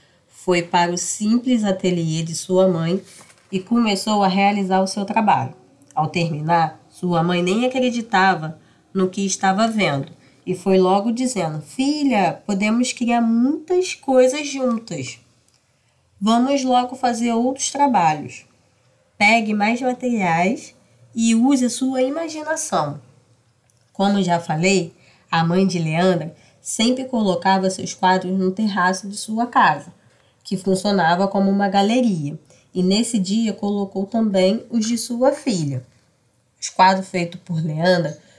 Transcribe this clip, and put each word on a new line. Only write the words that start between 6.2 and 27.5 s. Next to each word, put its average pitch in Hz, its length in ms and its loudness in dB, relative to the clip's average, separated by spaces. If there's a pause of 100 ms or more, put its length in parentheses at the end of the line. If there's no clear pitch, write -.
sua 175 340 -2
mãe 175 180 0
nem 202 240 0
acreditava 208 920 0 (340)
no 190 160 0
que 196 160 -4
estava 190 420 0
vendo 170 440 -2 (340)
e 185 80 -4
foi 190 240 2
logo 196 340 4
dizendo: 190 500 -4
"Filha, 262 840 0
podemos 214 460 0
criar 233 300 0
muitas 277 720 0
coisas 262 500 2
juntas. 240 760 -6 (1000)
Vamos 247 440 2
logo 254 320 0
fazer 233 360 -2
outros 247 400 -2
trabalhos. 170 720 0 (720)
Pegue 214 360 2
mais 220 280 0
materiais 226 960 0 (400)
e 226 180 2
use 247 320 4
a 233 40 0
sua 262 320 -2
imaginação." 302 960 -4 (960)
Como 196 300 2
já 175 160 0
falei, 170 520 0 (380)
a 165 140 0
mãe 185 240 2
de 175 100 -2
Leandra 165 580 0 (240)
sempre 254 460 -2
colocava 190 640 0